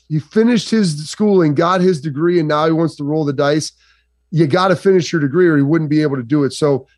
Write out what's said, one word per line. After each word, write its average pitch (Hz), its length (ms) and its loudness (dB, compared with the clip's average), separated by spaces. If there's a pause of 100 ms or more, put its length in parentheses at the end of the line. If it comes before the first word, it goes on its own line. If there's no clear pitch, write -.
he 156 100 -4
finished 226 520 0
his 160 400 -2
schooling, 190 440 2
got 175 260 0
his 180 200 0
degree, 160 380 -2
and 160 100 0
now 151 180 0
he 165 60 2
wants 160 240 -2
to 147 80 -10
roll 156 200 -2
the 143 80 -2
dice. 147 400 -2 (580)
You 165 160 2
gotta 180 300 2
finish 190 360 0
your 170 80 -2
degree 147 260 2
or 160 100 2
he 143 60 4
wouldn't 151 280 0
be 151 120 2
able 143 140 -2
to 131 60 -6
do 143 200 -2
it. 131 100 -2
So 139 340 -2 (120)